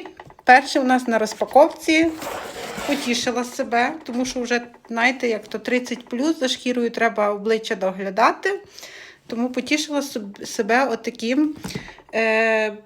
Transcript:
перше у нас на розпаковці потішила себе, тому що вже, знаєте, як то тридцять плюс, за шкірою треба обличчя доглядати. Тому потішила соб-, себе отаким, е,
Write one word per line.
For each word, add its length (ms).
перше 360
у 40
нас 240
на 120
розпаковці 880
потішила 560
себе, 500
тому 220
що 160
вже, 200
знаєте, 400
як 200
то 120
тридцять 460
плюс, 340
за 80
шкірою 420
треба 400
обличчя 460
доглядати. 840
Тому 200
потішила 520
соб-, 440
себе 400
отаким, 680
е, 720